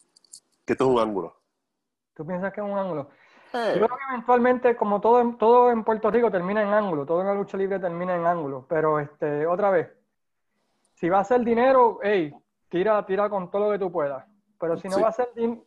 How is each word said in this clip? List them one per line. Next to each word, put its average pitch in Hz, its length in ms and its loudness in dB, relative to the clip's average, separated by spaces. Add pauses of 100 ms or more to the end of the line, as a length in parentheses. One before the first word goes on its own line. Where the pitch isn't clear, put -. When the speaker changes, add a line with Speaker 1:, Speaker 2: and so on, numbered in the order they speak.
(640)
Speaker 1:
que 120 80 -2
esto 131 120 0
es 131 60 4
un 120 80 4
ángulo. 101 360 -2 (800)
Speaker 2:
¿Tú 156 100 -14
piensas 185 260 -6
que 208 100 -12
es 208 60 -8
un 202 100 -6
ángulo? 170 320 -6 (440)
Speaker 1:
Eh. 226 260 -2
Speaker 2:
Yo 208 60 4
creo 247 120 -4
que 269 120 -12
eventualmente, 247 680 2
como 208 240 0
todo 233 220 4
en, 233 160 -2
todo 247 340 6
en 226 120 -2
Puerto 220 280 0
Rico, 233 200 2
termina 190 320 -2
en 202 100 -2
ángulo. 180 320 0
Todo 165 160 0
en 196 60 -2
la 202 60 0
lucha 202 240 -4
libre 190 220 -2
termina 180 360 -4
en 170 100 -2
ángulo. 143 420 -2
Pero, 156 320 0
este, 147 480 -4
otra 196 220 0
vez, 175 200 0 (1080)
si 175 120 -6
va 190 120 2
a - 20 2
hacer 247 240 2
dinero, 240 560 4
hey, 190 340 -2 (320)
tira, 202 380 0
tira 202 240 -2
con 185 200 -6
todo 202 180 -2
lo 208 40 0
que 202 80 -2
tú 190 120 -4
puedas. 143 340 -4 (340)
Pero 165 160 -2
si 185 140 -12
no 190 80 -4
Speaker 1:
Sí. 202 60 2
Speaker 2:
va 220 60 2
a - 40 -2
ser 247 220 -4
din-, 233 320 -4